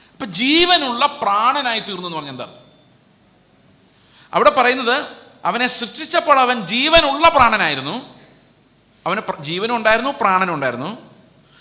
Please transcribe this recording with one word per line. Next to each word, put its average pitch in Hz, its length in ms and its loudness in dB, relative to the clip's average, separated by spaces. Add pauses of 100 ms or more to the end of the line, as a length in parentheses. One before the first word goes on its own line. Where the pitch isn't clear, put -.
(140)
അപ്പൊ - 120 -12
ജീവനുള്ള 277 800 2
പ്രാണനായി 233 760 0
തീർന്നു 185 280 -8
എന്ന് 165 100 -8
പറഞ്ഞാൽ 143 160 -8
എന്താ 123 100 -10
അർത്ഥം? - 240 -18 (1700)
അവിടെ 226 160 4
പറയുന്നത് 254 560 2 (400)
അവനെ 233 220 0
സൃഷ്ടിച്ചപ്പോൾ 302 720 0
അവൻ 240 280 0
ജീവനുള്ള 294 640 2
പ്രാണനായിരുന്നു. 202 840 0 (880)
അവന് 185 140 -2
പ്ര-, 190 220 -8
ജീവനും 185 340 -4
ഉണ്ടായിരുന്നു, 226 360 0
പ്രാണനും 190 420 0
ഉണ്ടായിരുന്നു. 139 540 -6 (540)